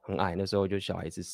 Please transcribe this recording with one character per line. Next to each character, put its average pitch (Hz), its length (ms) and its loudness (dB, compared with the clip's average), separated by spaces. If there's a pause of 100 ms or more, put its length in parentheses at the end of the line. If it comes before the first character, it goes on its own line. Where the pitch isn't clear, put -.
很 95 160 -4
矮， 92 180 2
那 98 80 2
时 98 120 0
候 98 120 6
就 98 120 0
小 92 180 -4
孩 85 100 -4
子 82 140 -8 (120)